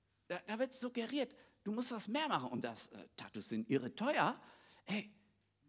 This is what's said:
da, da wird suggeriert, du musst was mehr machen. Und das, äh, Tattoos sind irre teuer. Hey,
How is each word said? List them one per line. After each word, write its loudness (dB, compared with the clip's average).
da, -4
da 0
wird 0
suggeriert, -2
du -2
musst -2
was -4
mehr 2
machen. 2
Und -2
das, -4
äh, -14
Tattoos -8
sind 0
irre 2
teuer. 4
Hey, -2